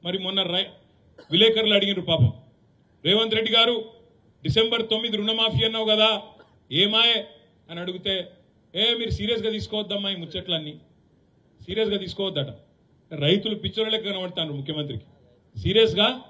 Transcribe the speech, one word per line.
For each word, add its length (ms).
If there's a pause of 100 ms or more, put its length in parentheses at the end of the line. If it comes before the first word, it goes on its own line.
మరి 140
మొన్న 240
రై-, 280 (600)
విలేకరులు 440
అడిగినారు 260
పాపం, 320 (720)
"రేవంత్ 300
రెడ్డి 180
గారు 220 (680)
డిసెంబర్ 480
తొమ్మిది 260
రుణమాఫీ 480
అన్నావు 200
కదా 380 (500)
ఏమాయే?" 460 (520)
అని 100
అడిగితే, 340 (600)
"ఏ 200
మీరు 160
సీరియస్గా 400
తీసుకోవద్దమ్మా 600
ఈ 40
ముచ్చట్లన్నీ, 600 (920)
సీరియస్గా 320
తీసుకోవద్దట." 520 (600)
రైతులు 420
పిచ్చోళ్ళ 380
లెక్క 160
కనబడతాను 440
ముఖ్యమంత్రికి, 540 (540)
సీరియస్గా 480 (220)